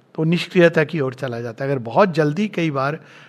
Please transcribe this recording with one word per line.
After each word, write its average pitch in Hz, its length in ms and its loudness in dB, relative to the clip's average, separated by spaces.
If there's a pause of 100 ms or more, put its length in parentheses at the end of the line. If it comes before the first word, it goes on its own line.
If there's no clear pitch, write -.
(140)
तो 160 100 -2
निष्क्रियता 165 600 4
की 160 160 -4
ओर 131 140 -4
चला 120 260 -8
जाता 120 240 -8
है। 135 60 -4
अगर 135 120 -2
बहुत 156 320 2
जल्दी 156 340 0
कई 170 220 -2
बार 139 340 -4 (240)